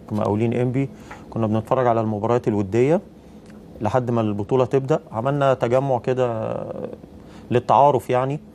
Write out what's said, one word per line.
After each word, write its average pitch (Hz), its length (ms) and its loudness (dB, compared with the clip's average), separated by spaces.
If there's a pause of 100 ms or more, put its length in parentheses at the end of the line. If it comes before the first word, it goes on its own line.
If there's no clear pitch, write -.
(100)
مقاولين، 107 420 0
إنبي. 127 360 0 (400)
كنا 110 180 -2
بنتفرج 113 400 0
على 113 140 4
المباريات 110 460 0
الودية 117 540 2 (800)
لحد 120 300 0
ما 117 100 2
البطولة 107 440 0
تبدأ. 135 340 0 (120)
عملنا 135 420 0
تجمع 127 460 0
كده 123 580 -2 (920)
للتعارف 123 580 4
يعني، 131 300 -2 (160)